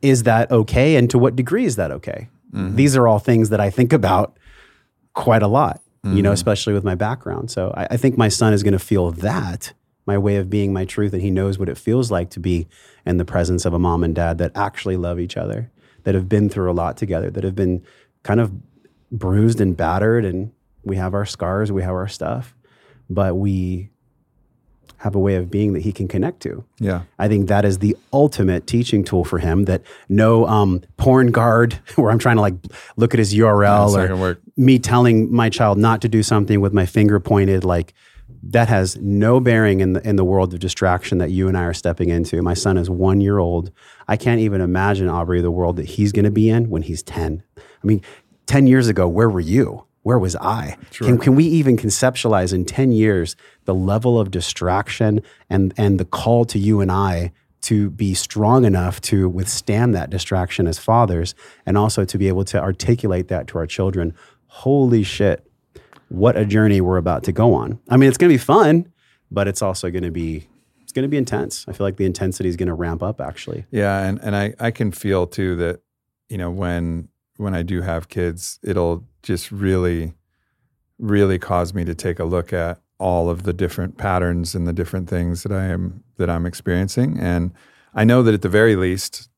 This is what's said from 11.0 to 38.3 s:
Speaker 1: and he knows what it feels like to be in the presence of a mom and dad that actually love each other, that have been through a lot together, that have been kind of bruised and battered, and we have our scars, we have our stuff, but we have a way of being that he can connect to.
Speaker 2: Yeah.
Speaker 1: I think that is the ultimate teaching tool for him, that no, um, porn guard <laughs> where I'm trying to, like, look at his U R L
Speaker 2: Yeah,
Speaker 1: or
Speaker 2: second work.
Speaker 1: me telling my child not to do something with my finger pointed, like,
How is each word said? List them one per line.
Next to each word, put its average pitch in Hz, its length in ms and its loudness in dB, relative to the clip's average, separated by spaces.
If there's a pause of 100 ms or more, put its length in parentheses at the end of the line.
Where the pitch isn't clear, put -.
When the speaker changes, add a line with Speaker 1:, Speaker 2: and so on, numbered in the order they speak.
Speaker 1:
and 92 80 -4
he 98 100 -2
knows 95 260 -2
what 92 120 -4
it 67 80 -8
feels 117 340 0
like 87 200 -2
to - 100 -12
be 85 260 -2 (380)
in 90 100 0
the 87 80 0
presence 87 400 -2
of 87 100 -2
a 85 60 0
mom 85 240 0
and 82 100 -2
dad 82 260 -2
that 87 160 -2
actually 98 420 -6
love 87 240 -6
each 90 160 -10
other, 117 340 -8 (320)
that 101 120 0
have 92 120 -2
been 104 220 2
through 95 200 -2
a 87 40 0
lot 87 240 -4
together, 85 340 -4
that 95 140 -6
have 95 100 -4
been 90 260 -2 (420)
kind 110 180 0
of 107 100 0 (580)
bruised 110 520 0
and 92 160 0
battered, 101 480 0
and 95 260 -6 (320)
we 95 140 -4
have 92 160 -4
our 101 120 -2
scars, 98 460 -4
we 95 120 -2
have 92 100 -4
our 92 160 -6
stuff, 113 440 -8 (560)
but 92 280 -2
we 95 520 -4 (1080)
have 101 180 -6
a 101 40 0
way 98 160 2
of 90 160 -4
being 101 220 0
that 80 80 -2
he 107 100 -4
can 95 160 -6
connect 120 340 -4
to. - 220 -10 (160)
Speaker 2:
Yeah. 95 220 -2 (180)
Speaker 1:
I 101 80 0
think 101 220 2
that 101 160 2
is 95 140 0
the 104 160 0 (180)
ultimate 139 540 2
teaching 117 360 0
tool 90 220 0
for 90 120 -4
him, 87 280 0
that 92 160 0 (260)
no, 110 400 4
um, 98 340 2 (160)
porn 127 340 4
guard 117 420 2
<laughs> - 220 -10
where 117 140 4
I'm 113 100 4
trying 117 180 4
to, 107 40 4
like, 101 120 2 (420)
look 117 180 2
at 117 60 4
his 101 140 2
U 107 120 6
R 104 200 6
L 104 260 6
Speaker 2:
Yeah, 101 60 2
Speaker 1:
or 95 60 2
Speaker 2:
second 92 180 -2
work. 90 180 -2 (160)
Speaker 1:
me 131 240 6
telling 120 540 4
my 117 160 2
child 104 280 2
not 113 260 2
to 120 60 0
do 107 140 2
something 101 380 2
with 98 120 0
my 95 120 2
finger 104 340 2
pointed, 98 460 0
like, 87 280 -2 (520)